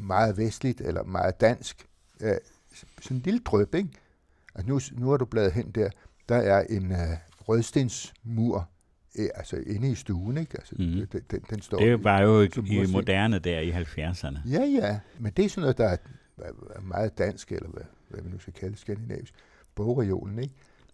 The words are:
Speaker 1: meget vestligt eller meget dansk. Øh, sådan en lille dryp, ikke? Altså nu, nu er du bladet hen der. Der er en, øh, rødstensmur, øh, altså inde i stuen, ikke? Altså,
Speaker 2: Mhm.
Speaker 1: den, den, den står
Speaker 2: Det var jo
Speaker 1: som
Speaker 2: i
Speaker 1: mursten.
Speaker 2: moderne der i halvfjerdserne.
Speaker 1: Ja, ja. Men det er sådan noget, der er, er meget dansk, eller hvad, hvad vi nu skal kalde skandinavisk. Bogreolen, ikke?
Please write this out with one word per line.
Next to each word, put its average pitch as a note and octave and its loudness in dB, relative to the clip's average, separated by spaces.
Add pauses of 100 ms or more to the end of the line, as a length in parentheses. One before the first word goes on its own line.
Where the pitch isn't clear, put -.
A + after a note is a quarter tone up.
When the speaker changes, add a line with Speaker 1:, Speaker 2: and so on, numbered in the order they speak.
Speaker 1:
meget G2+ 2
vestligt A2 -2
eller - -4
meget F#2 -2
dansk. - 2 (340)
Øh, G#2+ 0 (640)
sådan - -6
en B2+ -6
lille A3 0
dryp, G#3 2
ikke? F#3 0 (640)
Altså F#2 -6
nu, C#3 0 (240)
nu C3+ 2
er C#3+ 4
du C3 -2
bladet G#2 2
hen G#2+ -4
der. G#2 0 (400)
Der A#2+ 4
er G2+ 6
en, F#2 -2
øh, F2+ 0 (500)
rødstensmur, A2+ -2 (500)
øh, G#2+ -2
altså - -10 (100)
inde A2 -2
i A#2+ -2
stuen, G2+ -4
ikke? D#3+ -6
Altså, - -16
Speaker 2:
Mhm. F2+ 0
Speaker 1:
den, - -8 (100)
den, G#2 -4 (100)
den G#2 -6
står - -4
Speaker 2:
Det A2 4
var G2+ 8
jo G#2 8
Speaker 1:
som G#2+ -4
Speaker 2:
i G#2 2
Speaker 1:
mursten. F#2+ 4
Speaker 2:
moderne G2 2
der E2+ 0
i E2 0
halvfjerdserne. D#2 -4
Speaker 1:
Ja, E3 0
ja. F3 0 (200)
Men A2 -4
det F#3+ 4
er G#3 2
sådan - -6
noget, C#3 2
der A2+ 4
er, F2 2 (760)
er F#2 -14
meget F#2+ -4
dansk, - -2
eller E2+ -6
hvad, - -14 (260)
hvad G2+ -12
vi F2+ -12
nu F#2 -10
skal F2+ -16
kalde F#2+ -10
skandinavisk. A2+ -10 (400)
Bogreolen, G#2 -2
ikke? C3 -8 (400)